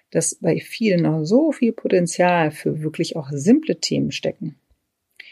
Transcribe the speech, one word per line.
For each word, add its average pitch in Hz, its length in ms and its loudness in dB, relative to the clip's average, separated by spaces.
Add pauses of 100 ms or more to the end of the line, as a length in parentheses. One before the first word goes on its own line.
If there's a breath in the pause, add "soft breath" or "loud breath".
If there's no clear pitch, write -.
(120)
dass - 240 -2
bei - 240 0
vielen 185 440 0
noch 156 200 0
so 262 300 4
viel 226 180 0
Potenzial 175 800 2
für 156 300 -4
wirklich 156 340 -4
auch 139 160 -8
simple 180 480 2
Themen - 320 -2
stecken. - 440 -8 (760 loud breath)